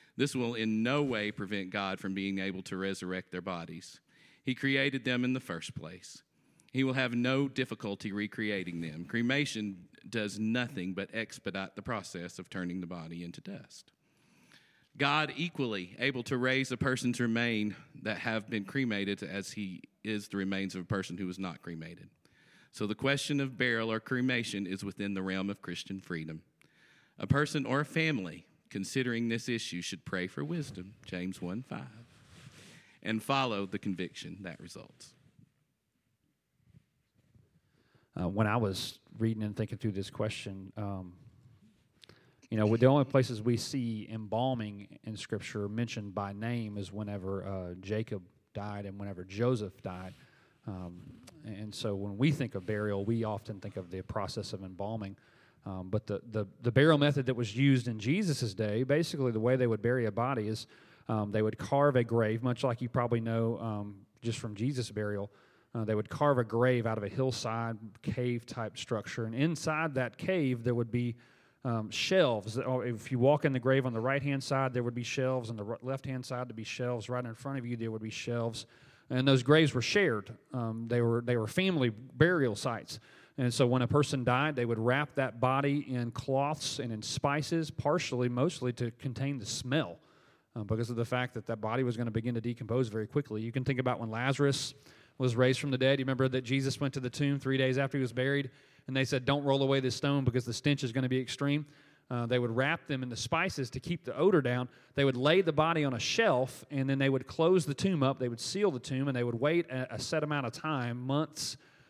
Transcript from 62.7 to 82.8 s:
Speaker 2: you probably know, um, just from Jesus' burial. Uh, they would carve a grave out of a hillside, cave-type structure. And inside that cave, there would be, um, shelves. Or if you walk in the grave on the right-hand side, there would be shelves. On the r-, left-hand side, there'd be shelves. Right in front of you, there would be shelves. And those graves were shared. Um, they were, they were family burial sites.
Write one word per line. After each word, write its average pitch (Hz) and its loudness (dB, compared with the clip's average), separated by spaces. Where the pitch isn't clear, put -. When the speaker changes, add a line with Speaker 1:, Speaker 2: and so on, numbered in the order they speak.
Speaker 2:
you 123 -2
probably 120 2
know, 113 0
um, 104 -6
just 117 -2
from 110 -6
Jesus' 123 -2
burial. 104 -4
Uh, 113 -2
they 107 2
would 104 0
carve 143 4
a 120 6
grave 117 4
out 110 0
of 104 -4
a 98 -2
hillside, 117 -2
cave-type 120 -4
structure. 113 -4
And 113 -4
inside 156 0
that 127 -2
cave, 131 0
there 123 2
would 117 0
be, 120 0
um, 113 -2
shelves. 120 2
Or 127 0
if 117 -6
you 127 2
walk 143 6
in 143 4
the 127 0
grave 131 4
on 123 -2
the 113 -2
right-hand 135 0
side, 135 0
there 123 0
would 120 -2
be 120 -4
shelves. 127 -2
On 117 -6
the 104 -6
r-, 110 -6
left-hand 131 -6
side, 123 -6
there'd 110 -12
be 113 -8
shelves. 123 -4
Right 123 -4
in 117 -8
front 139 -8
of 117 -6
you, 120 -4
there 113 -4
would 110 -6
be 110 -6
shelves. 117 -2
And 131 2
those 135 8
graves 147 8
were 123 0
shared. 131 2
Um, 117 -4
they 120 4
were, 117 4
they 120 2
were 110 2
family 165 2
burial 127 4
sites. - -4